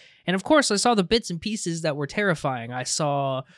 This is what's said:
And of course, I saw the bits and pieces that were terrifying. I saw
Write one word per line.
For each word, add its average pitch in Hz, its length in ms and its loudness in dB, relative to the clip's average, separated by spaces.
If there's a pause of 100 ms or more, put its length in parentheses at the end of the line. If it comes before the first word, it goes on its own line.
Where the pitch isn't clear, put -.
(280)
And 175 80 2
of 190 80 -4
course, 311 260 4
I 208 60 2
saw 240 200 4
the 196 80 4
bits 220 260 0
and 175 100 -6
pieces 175 440 -6
that 151 120 -2
were 143 120 -2
terrifying. 139 640 -2
I 127 100 -6
saw 139 600 0 (140)